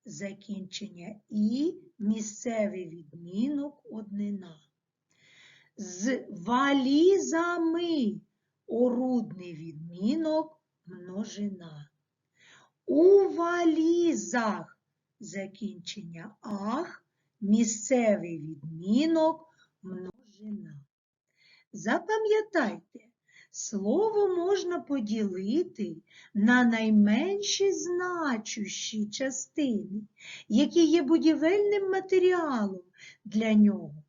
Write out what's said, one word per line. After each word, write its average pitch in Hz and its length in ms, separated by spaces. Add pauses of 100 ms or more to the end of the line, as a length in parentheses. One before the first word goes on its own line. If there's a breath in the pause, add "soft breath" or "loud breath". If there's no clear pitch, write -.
Закінчення 190 1200
І, 247 460 (240)
місцевий 214 880
відмінок 185 1000
однина. 202 720 (1160 soft breath)
З 196 540
валізами. 294 1900 (460)
Орудний 233 880
відмінок 190 1040 (260)
множина. 180 1040 (960 soft breath)
У 370 420
валізах. 320 1500 (420)
Закінчення 180 1200
ах, 220 680 (340)
місцевий 208 1000
відмінок 196 1120 (340 soft breath)
множина. 185 960 (920 soft breath)
Запам'ятайте, 349 1300 (500 soft breath)
слово 370 840
можна 349 440
поділити 208 1160 (380 soft breath)
на 240 300
найменші 233 1080
значущі 302 1300
частини, 240 960 (460 loud breath)
які 294 380
є 320 160
будівельним 330 880
матеріалом 359 920 (420 loud breath)
для 220 300
нього. 185 400 (140)